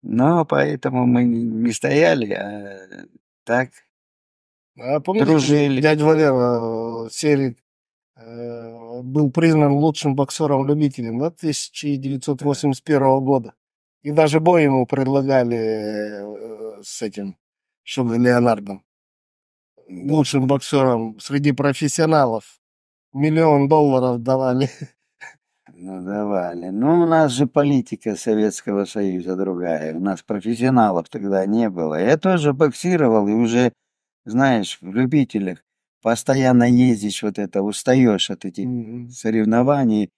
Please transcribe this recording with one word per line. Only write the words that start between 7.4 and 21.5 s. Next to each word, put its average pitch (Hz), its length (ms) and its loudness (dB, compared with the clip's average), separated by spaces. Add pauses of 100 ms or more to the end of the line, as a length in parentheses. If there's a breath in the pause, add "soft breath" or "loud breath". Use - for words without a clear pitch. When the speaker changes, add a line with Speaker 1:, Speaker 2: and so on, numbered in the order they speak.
Speaker 2:
э, 117 840 -16
был 135 280 0
признан 156 420 2
лучшим 147 420 0
боксёром-любителем, 139 1040 -2
да, 156 100 -2
тысяча 147 680 -6
девятьсот 135 440 -6
восемьдесят 143 420 -2
первого 135 380 2
года? 131 320 -2 (480)
И 147 100 -8
даже 156 300 4
бой 170 220 4
ему 131 220 2
предлагали, 135 720 0
э, 107 1300 -8
с - 180 -14
этим, 101 360 -8 (460)
Шугой 117 340 -2
Леонардом. 120 680 0 (1040)
Speaker 1:
Да. 131 280 -6
Speaker 2:
Лучшим 135 320 2
боксёром 123 720 0
среди 143 320 -2